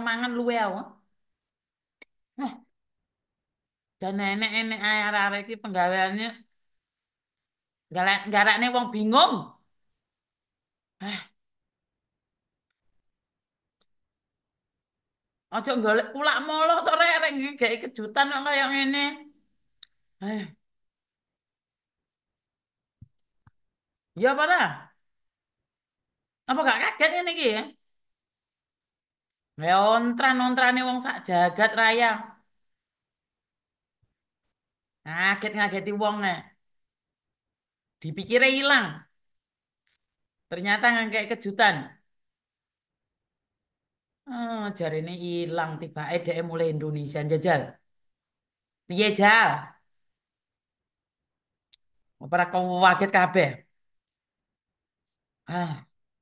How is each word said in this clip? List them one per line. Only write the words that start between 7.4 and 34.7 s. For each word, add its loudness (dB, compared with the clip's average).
Galak-, 0
garane 4
wong 0
bingung. 4
Eh. -8
Aja -4
golek 2
kulak 2
moloh 2
to, -8
Rek, 4
Rek, 0
iki -4
gak 2
kejutan -2
kok -4
kaya 2
ngene. 0
Eh. -8
Ya 4
apa 0
ora? 4
Apa 0
gak 4
kaget 2
ngene -2
iki 0
ya? -4
Ya 4
ontran-ontrane 2
wong -4
sak -6
jagat 2
raya. 4